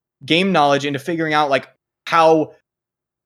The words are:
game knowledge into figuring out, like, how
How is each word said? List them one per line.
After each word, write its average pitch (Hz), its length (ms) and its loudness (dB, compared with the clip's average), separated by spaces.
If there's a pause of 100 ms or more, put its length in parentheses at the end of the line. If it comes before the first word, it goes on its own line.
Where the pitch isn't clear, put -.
(260)
game 180 260 0
knowledge 143 320 2
into 143 140 -6
figuring 160 340 -6
out, 151 160 0
like, 135 200 -2 (380)
how 160 480 2 (720)